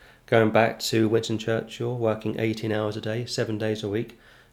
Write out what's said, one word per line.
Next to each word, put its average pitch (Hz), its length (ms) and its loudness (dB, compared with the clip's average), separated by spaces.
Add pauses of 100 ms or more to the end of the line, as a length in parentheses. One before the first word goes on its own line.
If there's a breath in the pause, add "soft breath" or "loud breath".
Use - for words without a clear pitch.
(260 soft breath)
going 110 240 6
back 110 300 4
to 113 280 2
Winston 110 280 0
Churchill, 117 600 -4
working 110 440 -2
eighteen 110 320 -2
hours 107 240 0
a 110 60 -8
day, 117 240 -4
seven 110 320 -4
days 107 240 -2
a 104 60 -4
week, - 300 -4 (340 soft breath)